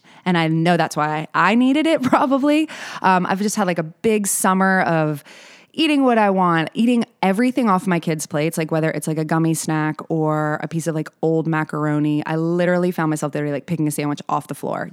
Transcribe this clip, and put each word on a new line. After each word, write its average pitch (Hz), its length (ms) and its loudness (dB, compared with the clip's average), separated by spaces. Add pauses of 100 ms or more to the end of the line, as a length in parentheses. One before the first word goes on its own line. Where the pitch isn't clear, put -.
(260)
And 180 100 2
I 165 120 2
know 165 300 2
that's 165 200 0
why 151 380 -2
I 175 180 4
needed 269 320 2
it, 320 160 2
<laughs> - 0 -
probably. 277 680 2 (360)
Um, 185 240 4
I've 190 120 -2
just 208 160 -2
had, 208 120 0
like, 175 100 -2
a 165 60 -2
big 208 420 -2
summer 190 560 2
of 156 420 0 (500)
eating 294 300 2
what 240 140 4
I 208 140 4
want, 175 420 2
eating 233 320 2 (160)
everything 233 480 2
off 185 160 2
my 175 140 0
kids' 156 260 -4
plates, 156 320 -2
like, 156 140 -4
whether 160 180 0
it's, 156 160 -6
like, 156 140 -4
a 160 40 -2
gummy 160 300 0
snack 156 460 -2 (100)
or 156 540 -2
a 165 40 -6
piece 165 200 -6
of, 156 80 -4
like, 156 140 -6 (120)
old 160 240 0
macaroni. 151 800 -2
I 160 100 -4
literally 175 540 0
found 160 220 -2
myself 151 200 -4
there, 147 200 -4
like, 139 160 -6
picking 156 200 -2
a 151 40 -2
sandwich 147 360 -4
off 147 200 -4
the 160 80 -10
floor. - 380 -6